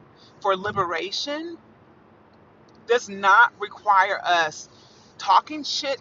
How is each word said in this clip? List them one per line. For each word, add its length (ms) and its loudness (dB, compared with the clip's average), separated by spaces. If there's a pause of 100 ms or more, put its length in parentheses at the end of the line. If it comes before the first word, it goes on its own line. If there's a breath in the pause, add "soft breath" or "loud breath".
(400 loud breath)
for 160 0
liberation 1000 -6 (1300)
does 220 0
not 520 4
require 640 0
us 460 -2 (500 loud breath)
talking 440 0
shit 380 -6